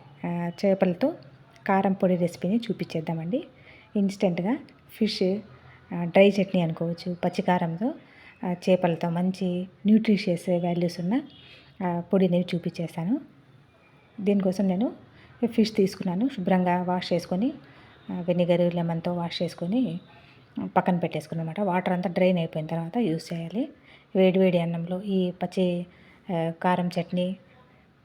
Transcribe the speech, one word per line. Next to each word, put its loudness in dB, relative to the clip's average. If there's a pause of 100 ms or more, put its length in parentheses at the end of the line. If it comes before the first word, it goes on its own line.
(260)
ఆ, -4 (140)
చేపలతో 2 (520)
కారం 2
పొడి 2
రెసిపీని -2
చూపించేద్దామండి. -6 (480)
ఇన్‌స్టంట్‌గా 0 (300)
ఫిష్, 0 (540)
ఆ, -4
డ్రై 8
చట్నీ 2
అనుకోవచ్చు, -4
పచ్చికారంతో, 0 (520)
ఆ, -2
చేపలతో 0
మంచి -2 (180)
న్యూట్రిషియస్ 2
వాల్యూస్ 0
ఉన్న, -2 (640)
ఆ, -2
పొడిని 2 (100)
చూపించేస్తాను. -4 (1000)
దీనికోసం 2
నేను 0 (500)
ఫిష్ 2
తీసుకున్నాను, 0
శుభ్రంగా 2
వాష్ -2
చేసుకొని, 0 (580)
ఆ, -6
వెనిగర్, 4
లెమన్తో -2
వాష్ -4
చేసుకొని -2 (760)
పక్కన 4
పెట్టేసుకున్నాను -4
అనమాట. -4
వాటర్ 0
అంతా -2
డ్రైన్ 4
అయిపోయిన -4
తర్వాత -6
యూజ్ -2
చేయాలి. -6 (460)
వేడివేడి 6
అన్నంలో -4
ఈ 0
పచ్చి, -2 (480)
ఆ, -2 (100)
కారం 2 (120)
చట్నీ -4 (680)